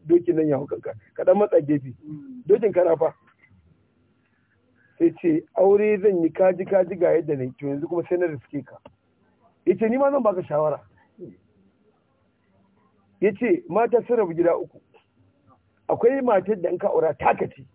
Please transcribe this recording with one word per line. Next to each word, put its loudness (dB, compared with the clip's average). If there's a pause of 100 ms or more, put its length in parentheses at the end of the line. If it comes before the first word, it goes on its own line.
dokin 2
nan 0
ya 2
hau -6
kanka. -10 (200)
Ka -8
ɗan 6
matsa 2
gefe." -4 (540)
Dokin 2
kara 2
fa. -2 (1900)
Sai 4 (100)
ce, 0 (140)
"Aure 4
zan 2
yi, 0
kaji, 0
kaji 0
ga 2
yadda -2
na -6
yi. -8
To, -10
yanzu -6
kuma -4
sai -2
na 0
riske -10
ka." -20 (880)
Ya 2
ce, -2
"Ni -2
ma 2
zan -2
baka 0
shawara." -2 (2500)
Ya 2
ce, 0
"Mata 0
sun 0
rabu 0
gida 2
uku. -12 (1080)
Akwai 0
matar 0
da -4
in -6
ka -4
aura 0
taka -2
ce -20 (100)